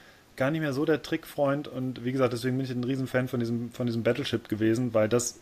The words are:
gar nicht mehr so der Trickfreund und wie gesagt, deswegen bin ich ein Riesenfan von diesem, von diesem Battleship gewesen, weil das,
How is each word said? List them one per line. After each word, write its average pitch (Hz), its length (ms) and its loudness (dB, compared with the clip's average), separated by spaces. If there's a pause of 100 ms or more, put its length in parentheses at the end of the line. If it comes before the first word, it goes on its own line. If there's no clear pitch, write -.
(380)
gar - 140 0
nicht 160 100 0
mehr 151 120 -2
so 135 100 0
der 156 180 4
Trickfreund 147 680 -2
und 127 340 -6
wie 127 80 0
gesagt, 131 220 2
deswegen 123 240 -2
bin 135 80 -2
ich 131 60 -4
ein 123 120 -2
Riesenfan 127 460 0
von 127 100 -2
diesem, 117 320 -2
von - 160 -4
diesem 117 160 0
Battleship 120 460 0
gewesen, 113 440 2
weil 110 140 4
das, 120 340 0